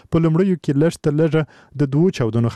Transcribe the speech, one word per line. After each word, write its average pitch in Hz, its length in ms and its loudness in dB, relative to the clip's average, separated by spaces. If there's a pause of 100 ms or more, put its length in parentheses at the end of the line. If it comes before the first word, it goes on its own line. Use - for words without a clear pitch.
(120)
په 170 120 2
لومړیو 170 400 2
کې 147 180 -2
لږ 165 120 2 (100)
تر 151 160 0
لږه 156 240 0 (360)
د 139 140 -2
دوو 165 240 2
چاودنو 117 380 0